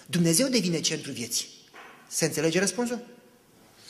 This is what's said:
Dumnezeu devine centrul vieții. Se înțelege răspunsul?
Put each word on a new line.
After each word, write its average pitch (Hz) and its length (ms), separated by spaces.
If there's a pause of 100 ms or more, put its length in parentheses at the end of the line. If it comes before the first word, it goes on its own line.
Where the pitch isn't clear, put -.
Dumnezeu 170 420
devine 180 320
centrul 147 340
vieții. - 340 (600)
Se - 180
înțelege 160 340
răspunsul? 233 400 (920)